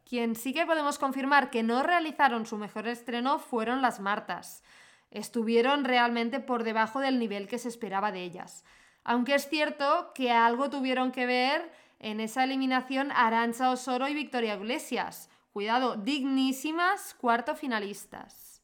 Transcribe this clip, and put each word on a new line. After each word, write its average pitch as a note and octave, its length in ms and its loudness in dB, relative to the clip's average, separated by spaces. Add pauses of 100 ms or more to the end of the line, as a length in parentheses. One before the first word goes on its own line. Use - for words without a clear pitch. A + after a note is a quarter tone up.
Quien A#3 320 -2
sí C4 180 -6
que E4 120 0
podemos D4+ 320 0
confirmar C4+ 520 2
que A3+ 140 0
no A#3+ 200 2
realizaron D4+ 600 2
su A3 120 -8
mejor G#3 300 -8
estreno A#3+ 520 -2
fueron A#3+ 420 -2
las A3+ 200 0
Martas. G3 600 -6 (480)
Estuvieron A#3 760 2
realmente A#3+ 560 2
por A#3+ 220 -2
debajo A3 360 0
del C4+ 200 2
nivel G3+ 280 -4
que A#3+ 120 -6
se A#3+ 100 -6
esperaba G3+ 420 -2
de F#3 120 -8
ellas. - 420 -14 (400)
Aunque B3 300 2
es C#4 120 0
cierto D4+ 680 0
que B3 180 0
algo A#3+ 380 4
tuvieron B3+ 420 0
que B3+ 160 -2
ver C4+ 440 2 (280)
en G#3+ 220 -6
esa A#3+ 240 0
eliminación, C4 640 0
Arantxa A#3 580 2
Osoro B3+ 380 -2
y D4 60 -2
Victoria A#3 420 -2
Iglesias. G#3+ 720 -4 (220)
Cuidado, A3+ 440 0
dignísimas C4+ 1200 0
cuarto A#3+ 360 0
finalistas. - 1080 -8